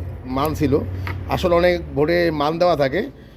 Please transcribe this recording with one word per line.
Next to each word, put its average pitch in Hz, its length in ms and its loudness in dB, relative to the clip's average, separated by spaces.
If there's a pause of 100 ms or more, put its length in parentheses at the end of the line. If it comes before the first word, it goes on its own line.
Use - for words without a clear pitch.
(260)
মান 139 280 -2
ছিল, 147 260 0 (500)
আসলে 175 260 2
অনেক 175 260 4 (140)
বোর্ডে 170 360 2
মান 151 280 0
দেওয়া 175 160 4
থাকে, 147 340 0 (280)